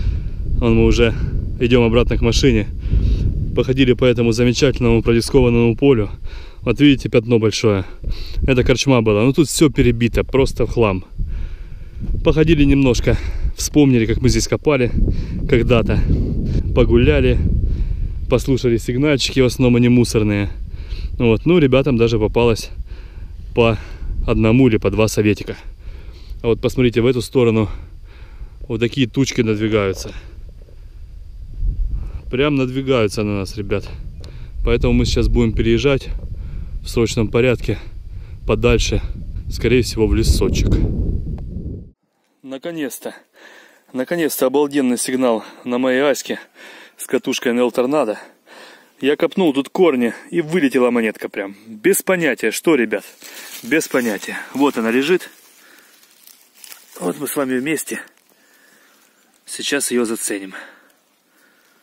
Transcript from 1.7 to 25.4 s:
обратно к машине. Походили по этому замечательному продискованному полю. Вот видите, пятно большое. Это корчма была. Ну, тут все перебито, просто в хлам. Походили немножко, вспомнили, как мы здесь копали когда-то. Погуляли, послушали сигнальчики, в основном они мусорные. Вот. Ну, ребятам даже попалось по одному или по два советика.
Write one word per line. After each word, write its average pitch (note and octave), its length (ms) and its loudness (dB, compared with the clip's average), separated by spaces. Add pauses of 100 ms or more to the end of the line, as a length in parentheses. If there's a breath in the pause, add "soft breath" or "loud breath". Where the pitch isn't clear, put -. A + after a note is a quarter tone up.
обратно A#2 340 2
к - 40 0
машине. A2+ 440 4 (880 loud breath)
Походили B2+ 380 2
по B2 120 2
этому A#2+ 280 4
замечательному A#2+ 680 2
продискованному A#2 760 4
полю. A#2+ 340 4 (520 loud breath)
Вот A#2 180 0
видите, C#3 280 4
пятно A#2 300 2
большое. G#2 460 2 (600 loud breath)
Это B2+ 200 2
корчма B2+ 360 4
была. G#2+ 220 2
Ну, C3+ 100 2
тут - 160 2
все D#3 220 2
перебито, A#2 540 2
просто C3 420 0
в - 60 -6
хлам. G2+ 320 0 (1200 loud breath)
Походили D#3 400 4
немножко, C3 520 4 (400 loud breath)
вспомнили, C3 500 4
как A2 100 0
мы A#2+ 120 2
здесь A2+ 200 2
копали B2 420 2 (580 loud breath)
когда-то. A2+ 520 4 (760 loud breath)
Погуляли, B2 640 4 (880 loud breath)
послушали A#2+ 480 0
сигнальчики, C3 640 0
в B2+ 60 6
основном A#2+ 320 4
они A#2+ 120 4
мусорные. G#2+ 600 2 (720 loud breath)
Вот. A2+ 260 2
Ну, F3 140 4
ребятам C3+ 360 4
даже A2+ 220 2
попалось A2+ 520 0 (840 loud breath)
по A#2 240 0 (480 loud breath)
одному A2+ 400 2
или G#2+ 120 2
по G2+ 120 -2
два G#2+ 160 0
советика. G#2+ 500 -2 (840 loud breath)